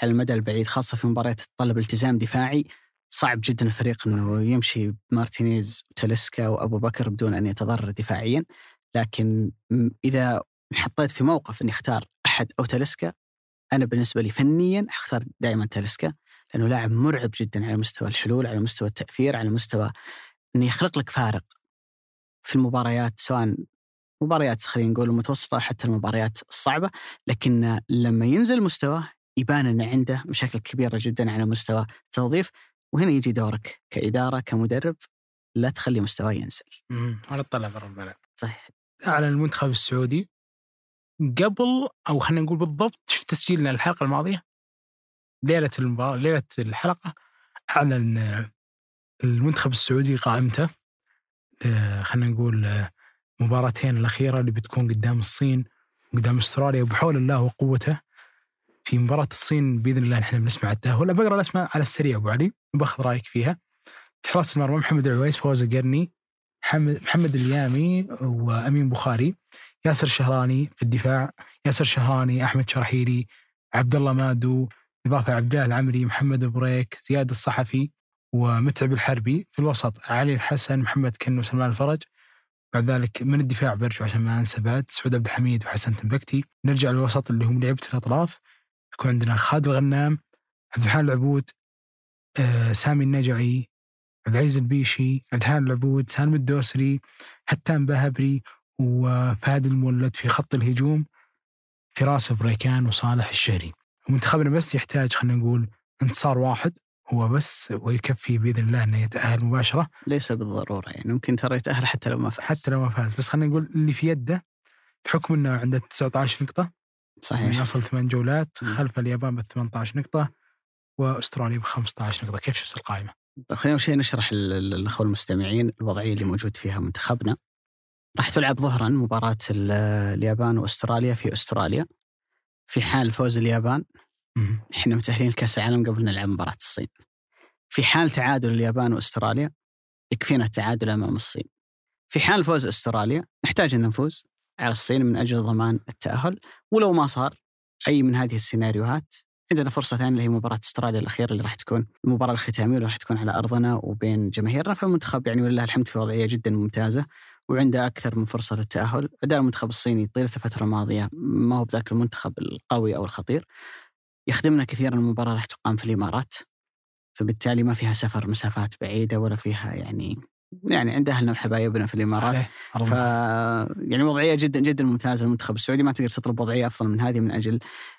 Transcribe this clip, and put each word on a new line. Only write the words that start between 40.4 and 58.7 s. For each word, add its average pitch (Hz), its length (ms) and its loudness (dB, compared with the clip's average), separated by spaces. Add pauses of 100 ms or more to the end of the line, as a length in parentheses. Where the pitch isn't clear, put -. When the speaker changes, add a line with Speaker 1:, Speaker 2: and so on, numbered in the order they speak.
Speaker 2:
قبل، 214 680 2 (200)
أو 151 100 2
خلينا 151 220 2
نقول 160 180 0
بالضبط 160 520 -2
في - 160 0
تسجيلنا 151 440 0
الحلقة 143 340 -2
الماضية، 151 380 -2 (1000)
ليلة 151 360 2
المباراة، 127 380 -2
ليلة 147 260 0 (160)
الحلقة، 156 560 -4 (600)
أعلن، 123 420 2
آه، 110 320 -4 (720)
المنتخب 127 460 2
السعودي 135 460 2
قائمته، 123 520 0 (920)
آه، 104 400 0
خلينا 120 280 0
نقول، 113 340 0
آه، 104 260 -2 (500)
مباراتين 123 560 2
الأخيرة 127 440 0
اللي 123 100 2
بتكون 113 420 -2
قدام 117 260 0
الصين 127 460 0 (480)
وقدام 120 260 2
أستراليا. 131 440 2
وبحول 120 340 2
الله 131 260 2
وقوته 135 580 0 (840)